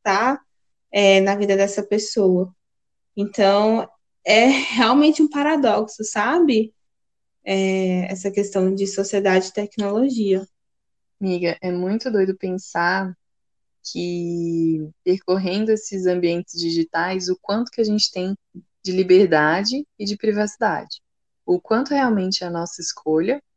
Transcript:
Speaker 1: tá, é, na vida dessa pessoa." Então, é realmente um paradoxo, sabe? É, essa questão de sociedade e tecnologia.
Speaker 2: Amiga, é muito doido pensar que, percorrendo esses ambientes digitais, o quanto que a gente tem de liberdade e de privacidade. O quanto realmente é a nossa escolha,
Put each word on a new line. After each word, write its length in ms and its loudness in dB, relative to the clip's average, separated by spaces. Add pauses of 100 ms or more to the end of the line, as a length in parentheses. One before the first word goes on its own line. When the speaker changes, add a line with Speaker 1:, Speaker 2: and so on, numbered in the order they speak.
Speaker 1:
tá, 360 0 (520)
é, 300 4
na 140 0
vida 220 0
dessa 260 -2
pessoa." 720 0 (640)
Então, 720 2 (360)
é 200 6
realmente 760 4
um 60 6
paradoxo, 760 0
sabe? 720 2 (720)
É, 680 0
essa 200 -6
questão 420 0
de 140 -2
sociedade 600 0
e 60 -14
tecnologia. 920 -2 (720)
Speaker 2:
Amiga, 420 -2
é 100 -4
muito 400 -4
doido 260 0
pensar 800 -4 (720)
que, 960 -4 (160)
percorrendo 680 0
esses 340 -2
ambientes 540 -2
digitais, 720 -2
o 120 -2
quanto 300 -4
que 100 -4
a 20 2
gente 280 0
tem 240 -4 (480)
de 80 -6
liberdade 920 4 (120)
e 80 -8
de 100 -4
privacidade. 840 -4 (440)
O 140 0
quanto 340 -2
realmente 500 0
é 40 -8
a 40 -8
nossa 300 -8
escolha, 600 -2 (160)